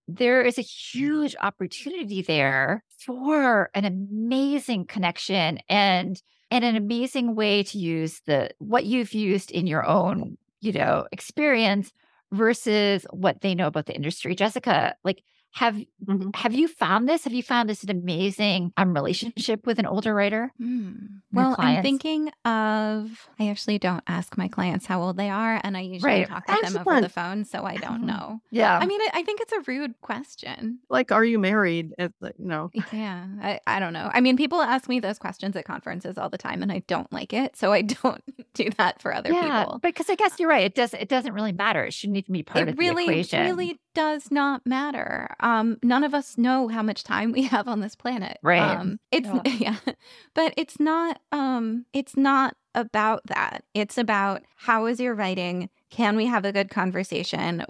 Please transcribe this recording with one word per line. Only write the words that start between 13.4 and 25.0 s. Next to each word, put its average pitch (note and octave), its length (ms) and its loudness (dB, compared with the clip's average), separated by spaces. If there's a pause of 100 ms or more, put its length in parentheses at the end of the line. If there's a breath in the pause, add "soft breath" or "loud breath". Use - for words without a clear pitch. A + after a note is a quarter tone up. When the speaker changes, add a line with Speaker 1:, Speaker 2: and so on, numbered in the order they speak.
Speaker 1:
they G3 120 2
know F3 140 2
about D3+ 180 -2
the - 100 -8
industry. D3+ 400 -4
Jessica, A3 680 0
like, F#3 180 -2 (300)
have, A#3 240 2 (300)
Speaker 2:
Mm-hmm. G3 300 0
Speaker 1:
have A3+ 180 0
you D4+ 140 4
found A3 420 2
this? D#4+ 140 2
Have A#3 100 -2
you B3 100 -2
found A#3+ 240 0
this G#3+ 160 -4
an F#3+ 60 -6
amazing, F#3 880 0
um, F3+ 160 4
relationship G#3+ 720 -2
with A#3 140 0
an G#3 80 0
older G#3+ 260 0
writer? G#3+ 480 0
Speaker 3:
Mm. G#3 600 -6 (100)
Speaker 1:
Your G3 120 4
Speaker 3:
Well, C4 100 6
I'm - 20 2
Speaker 1:
clients? B3 300 2
Speaker 3:
thinking D4+ 420 0 (180)
of, G#3+ 800 0 (120)
I G#3 100 0
actually G#3 300 -2
don't F3+ 280 0
ask F3 300 -4
my F#3 100 0
clients F3+ 380 -2
how F#3 160 -2